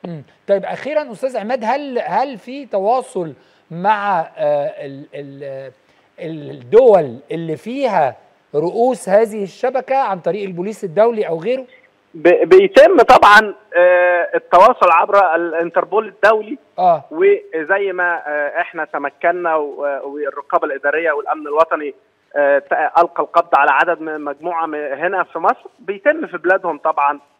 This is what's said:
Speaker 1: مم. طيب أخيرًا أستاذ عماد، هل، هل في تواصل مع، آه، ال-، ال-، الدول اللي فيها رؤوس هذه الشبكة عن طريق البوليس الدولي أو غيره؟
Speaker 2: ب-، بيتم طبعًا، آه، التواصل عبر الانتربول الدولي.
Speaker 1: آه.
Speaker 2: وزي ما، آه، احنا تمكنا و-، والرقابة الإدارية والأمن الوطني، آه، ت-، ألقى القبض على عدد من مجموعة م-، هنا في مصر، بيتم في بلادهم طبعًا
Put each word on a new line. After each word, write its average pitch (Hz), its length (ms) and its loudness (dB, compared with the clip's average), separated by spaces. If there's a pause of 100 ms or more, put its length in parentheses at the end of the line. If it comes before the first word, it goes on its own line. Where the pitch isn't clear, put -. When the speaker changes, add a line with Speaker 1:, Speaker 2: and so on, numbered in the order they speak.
Speaker 1:
مم. 170 200 -12 (240)
طيب 196 180 0
أخيرًا 277 460 -6
أستاذ 247 260 -6
عماد، 220 260 -4
هل، 254 420 -2
هل 220 320 -4
في 269 280 -14
تواصل 196 680 -4 (380)
مع، 196 480 -2 (180)
آه، 147 280 -2 (200)
ال-، 139 200 -16 (100)
ال-، 139 560 -16 (480)
الدول 156 960 2 (160)
اللي 160 260 -6
فيها 208 580 -2 (400)
رؤوس 202 540 -2
هذه 208 340 2
الشبكة 254 520 -4
عن 214 240 -2
طريق 190 240 -6
البوليس 190 400 -8
الدولي 208 440 0
أو 165 120 -6
غيره؟ 247 260 -4 (480)
Speaker 2:
ب-، 165 360 2
بيتم 226 480 8
طبعًا، 214 560 6 (240)
آه، 180 580 4
التواصل 185 560 4
عبر 185 440 4
الانتربول 170 720 -2
الدولي. 214 500 0 (220)
Speaker 1:
آه. 170 320 2
Speaker 2:
وزي 190 840 0
ما، 175 340 -2
آه، 147 340 -4
احنا 165 240 -8
تمكنا 165 680 -2
و-، 143 480 -6
والرقابة 143 640 -4
الإدارية 147 440 -2
والأمن 151 360 -6
الوطني، 151 460 -2 (420)
آه، 143 240 2
ت-، - 140 -4 (260)
ألقى 170 240 -6
القبض 170 320 -2
على 143 160 4
عدد 160 300 0
من 156 200 -8
مجموعة 165 440 -6
م-، 156 100 -8
هنا 151 480 -6
في - 160 -10
مصر، 196 260 -2 (140)
بيتم 294 480 -4
في - 100 -12
بلادهم 175 400 -2
طبعًا 143 420 -2 (200)